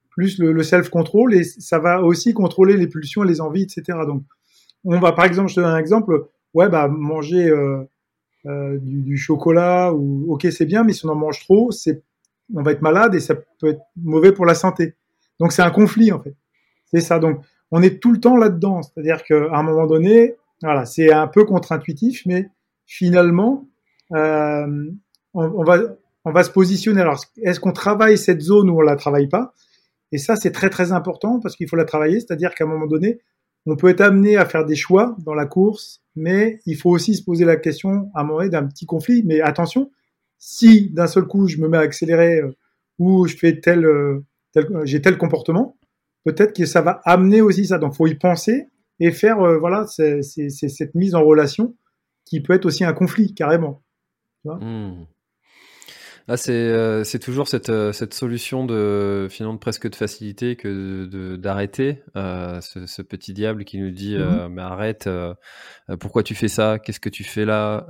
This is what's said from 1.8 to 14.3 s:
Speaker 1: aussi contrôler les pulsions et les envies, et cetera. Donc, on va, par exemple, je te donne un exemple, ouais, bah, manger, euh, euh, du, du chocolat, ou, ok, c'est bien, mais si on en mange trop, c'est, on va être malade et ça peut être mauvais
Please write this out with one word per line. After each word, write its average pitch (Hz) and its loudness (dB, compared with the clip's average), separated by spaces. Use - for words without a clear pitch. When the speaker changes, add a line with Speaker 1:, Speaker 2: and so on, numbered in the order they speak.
Speaker 1:
aussi 175 2
contrôler 196 2
les 180 0
pulsions 156 -6
et 190 2
les 160 0
envies, 160 -4
et 190 -8
cetera. 160 -8
Donc, 143 -6
on 175 0
va, 175 4
par 170 2
exemple, 185 0
je - -10
te 180 0
donne 170 2
un 160 0
exemple, 170 0
ouais, 180 4
bah, 151 2
manger, 156 -2
euh, 139 0
euh, 143 -8
du, 135 -8
du 139 -6
chocolat, 170 0
ou, 143 -4
ok, 143 -2
c'est 160 -2
bien, 202 0
mais 214 2
si - -10
on 160 -4
en 156 -4
mange 151 -6
trop, 220 2
c'est, - -6
on 156 -6
va 147 0
être 143 -8
malade 185 4
et 160 0
ça 156 -2
peut - -6
être 151 -2
mauvais 165 4